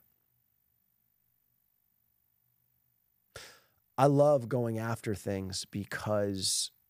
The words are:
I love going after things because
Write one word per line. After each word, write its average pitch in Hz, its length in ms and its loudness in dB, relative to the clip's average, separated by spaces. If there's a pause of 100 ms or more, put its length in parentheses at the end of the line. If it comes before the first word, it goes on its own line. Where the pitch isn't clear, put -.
(4000)
I 135 80 6
love 143 420 6
going 117 300 -2
after 113 360 -4
things 95 560 -6
because 101 1000 -4 (200)